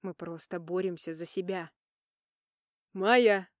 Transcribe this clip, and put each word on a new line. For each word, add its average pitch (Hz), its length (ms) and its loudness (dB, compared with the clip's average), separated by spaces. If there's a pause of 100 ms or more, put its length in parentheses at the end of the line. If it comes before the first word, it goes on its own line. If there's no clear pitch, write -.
Мы 185 120 -10
просто 170 460 -8
боремся 175 540 -4
за 165 120 -8
себя. 180 460 -4 (1200)
«Майя!» 202 580 4 (100)